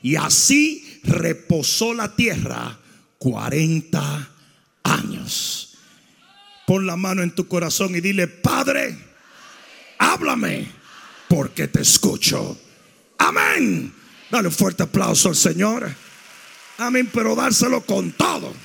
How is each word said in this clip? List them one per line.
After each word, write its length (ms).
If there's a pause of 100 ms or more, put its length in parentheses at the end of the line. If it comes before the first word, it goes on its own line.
Y 140
así 880
reposó 880
la 200
tierra 640 (400)
cuarenta 1120 (520)
años. 960 (880)
Pon 200
la 100
mano 260
en 120
tu 140
corazón 460
y 60
dile: 260
"Padre, 720 (1000)
háblame, 680 (600)
porque 400
te 140
escucho". 760 (600)
Amén. 760 (360)
Dale 180
un 60
fuerte 280
aplauso 460
al 80
Señor. 580 (840)
Amén, 340
pero 220
dárselo 520
con 260
todo. 400 (120)